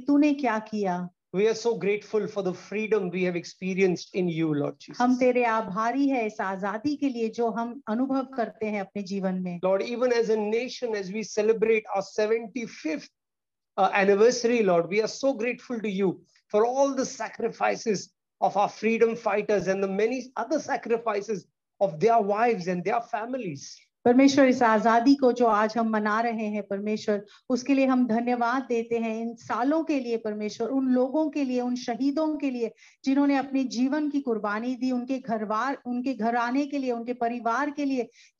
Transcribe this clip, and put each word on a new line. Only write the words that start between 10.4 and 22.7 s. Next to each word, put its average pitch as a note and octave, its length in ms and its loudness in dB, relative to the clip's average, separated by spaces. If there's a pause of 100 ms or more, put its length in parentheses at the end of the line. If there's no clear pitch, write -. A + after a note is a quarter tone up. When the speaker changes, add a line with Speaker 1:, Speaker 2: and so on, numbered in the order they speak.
Speaker 2:
as G3 180 -4
we G#3+ 120 -4
celebrate A3 720 0
our G3 80 -2
seventy-fifth A#3 1040 -4 (680)
uh, F#3+ 160 4
anniversary, A3 680 4
Lord, E3+ 260 4
we G3+ 120 0
are G#3+ 60 0
so C4+ 260 -2
grateful A#3 460 -6
to G#3+ 100 -4
you F#3+ 320 0 (260)
for G#3+ 180 4
all C4+ 280 2
the C4 120 0
sacrifices G#3+ 1040 -4 (300)
of F#3+ 160 0
our G3 120 2
freedom A3+ 460 2
fighters G#3 520 0
and F#3+ 140 0
the G3 60 0
many A3 480 -2
other B3+ 240 -2
sacrifices A3 880 -4 (320)
of E3 200 0
their A3+ 200 6
wives G#3 480 0
and F3+ 160 -2